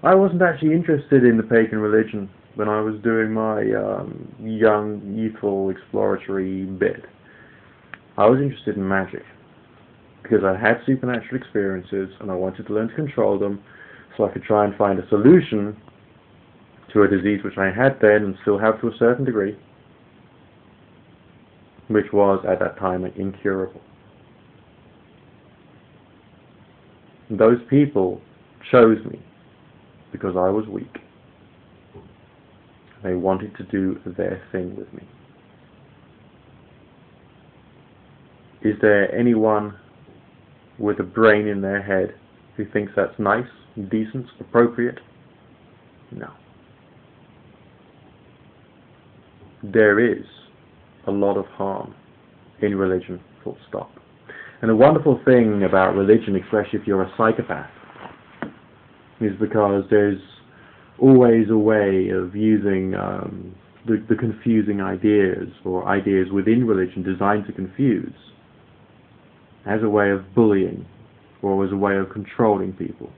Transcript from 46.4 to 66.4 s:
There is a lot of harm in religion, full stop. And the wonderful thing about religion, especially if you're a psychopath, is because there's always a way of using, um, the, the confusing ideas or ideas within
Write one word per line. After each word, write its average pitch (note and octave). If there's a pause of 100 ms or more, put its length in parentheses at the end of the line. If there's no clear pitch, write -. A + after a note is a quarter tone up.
There G#2+
is A#2 (800)
a G2+
lot G2+
of G2
harm - (680)
in G2+
religion, F#2 (220)
full - (120)
stop. - (720)
And A2+
the A2+
wonderful D3
thing A2
about F#2+
religion, G2+
especially G2+
if -
you're G2
a F2+
psychopath, A2 (1500)
is G#2+
because G#2
there's G2+ (800)
always A#2+
a A2
way G2+
of F#2
using, G2
um, F#2+ (300)
the, A2
the A2
confusing G#2+
ideas F#2+ (160)
or F#2
ideas F#2+
within G#2+